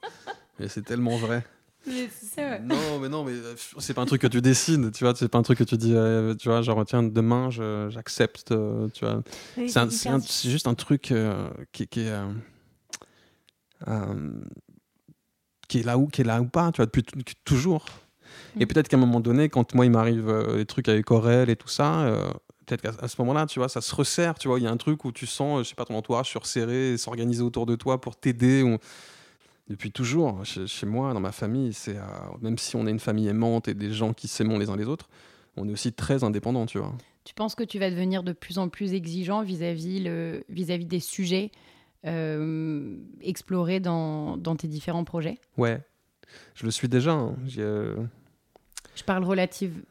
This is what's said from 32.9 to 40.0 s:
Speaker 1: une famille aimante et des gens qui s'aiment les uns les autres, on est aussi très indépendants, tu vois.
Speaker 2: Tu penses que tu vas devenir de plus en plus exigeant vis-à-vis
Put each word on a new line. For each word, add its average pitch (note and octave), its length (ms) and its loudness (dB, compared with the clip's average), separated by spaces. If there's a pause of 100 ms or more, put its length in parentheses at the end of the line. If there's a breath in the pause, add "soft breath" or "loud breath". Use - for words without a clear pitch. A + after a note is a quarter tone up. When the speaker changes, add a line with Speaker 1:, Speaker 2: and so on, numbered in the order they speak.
Speaker 1:
une G#2+ 100 -2
famille G#2+ 260 0
aimante A2+ 400 2
et A2 60 -2
des G#2 180 -6
gens A2 220 -2
qui - 160 -12
s'aiment A2 280 0
les G#2 120 -2
uns G2 80 -4
les G#2 80 -4
autres, D3 240 -8 (480 soft breath)
on G2 100 -6
est G#2 60 -6
aussi A2+ 180 -4
très C3+ 320 0
indépendants, A2+ 420 0
tu - 120 -6
vois. G2+ 160 -6 (320 soft breath)
Speaker 2:
Tu - 80 -20
penses G#3+ 220 -6
que A#3+ 100 -4
tu G3+ 120 -8
vas F#3+ 120 -2
devenir F#3 340 -2
de F3+ 80 -4
plus F3 260 -10
en F#3 120 0
plus G3 240 -4
exigeant F#3 500 -4
vis-à-vis F3 580 -4